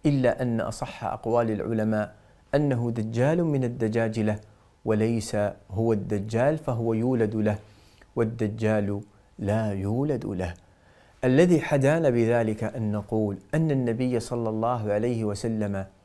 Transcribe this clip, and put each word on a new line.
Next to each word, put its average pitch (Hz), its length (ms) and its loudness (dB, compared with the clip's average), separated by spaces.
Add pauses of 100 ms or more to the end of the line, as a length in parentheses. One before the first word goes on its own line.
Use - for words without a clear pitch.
إلا 131 360 2
أن 117 200 0
أصح - 420 -6
أقوال 113 480 0
العلماء 107 640 -2 (400)
أنه 123 360 0
دجال 117 520 0
من 143 200 0
الدجاجلة 110 760 -2 (460)
وليس 110 520 0 (340)
هو 113 220 2
الدجال، 110 640 0
فهو 117 360 -2
يولد 113 420 0
له 107 220 2 (580)
والدجال 110 880 0 (380)
لا 107 340 0
يولد 117 520 -2
له. 90 280 -4 (680)
الذي 151 380 6
حدانا 147 480 2
بذلك 117 540 2
أن 110 280 -2
نقول 104 460 -2 (180)
أن 160 160 2
النبي 123 480 0
صلى 117 300 -4
الله 110 440 -2
عليه 113 300 0
وسلم 104 640 -2 (200)